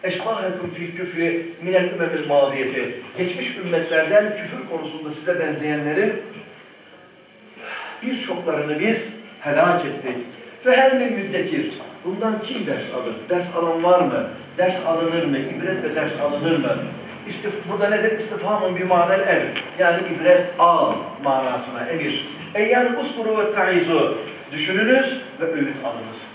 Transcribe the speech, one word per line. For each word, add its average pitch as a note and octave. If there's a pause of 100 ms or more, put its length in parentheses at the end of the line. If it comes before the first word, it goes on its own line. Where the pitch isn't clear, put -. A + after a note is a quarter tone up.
"Eşbâhekum F#3
fil E3+
küfri E3+ (160)
minel F3+
ümemil D#3+
mâdiyeti". C3+ (220)
Geçmiş F3+
ümmetlerden E3+
küfür -
konusunda D#3
size F3
benzeyenlerin D3+ (1900)
birçoklarını E3
biz A3 (260)
helak D3+
ettik. B2+ (480)
"Fehel B3+
min A#3+
müddekir". E3 (340)
Bundan G#3+
kim -
ders -
alır? C3 (160)
Ders F3+
alan E3
var F3+
mı? C3+ (300)
Ders F#3
alınır E3
mı? C#3
İbret -
ve -
ders -
alınır D3
mı? - (500)
İstif-, -
burada G3+
nedir? A3
İstifhamın F#3+
bir F3+
manel F3+
emir. - (160)
Yani F3 (180)
ibret F3+ (180)
al - (300)
manasına B2+
emir. - (300)
"Eyyan A#3+
uskuru A3
ve G#3
taizu". F3 (340)
Düşününüz A3+ (200)
ve E3
öğüt C3+ (100)
alınız. A2+